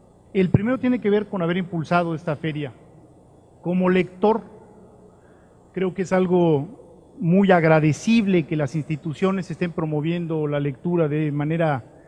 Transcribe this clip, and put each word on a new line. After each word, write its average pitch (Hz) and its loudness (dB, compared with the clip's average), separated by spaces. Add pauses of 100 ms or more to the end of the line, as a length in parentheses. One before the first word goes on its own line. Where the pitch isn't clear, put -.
(320)
El 185 0
primero 240 -2
tiene 247 0
que 208 -2
ver 214 0
con 190 -6
haber 175 -2
impulsado 175 -2
esta 151 -6
feria. 147 -8 (920)
Como 180 0
lector, 196 0 (1300)
creo 185 -4
que 190 -6
es 175 -6
algo 175 0
muy 190 4
agradecible 170 4
que 165 -6
las 151 -2
instituciones 165 -4
estén 170 -6
promoviendo 160 -4
la 147 -2
lectura 156 -2
de 151 -2
manera 147 -2 (240)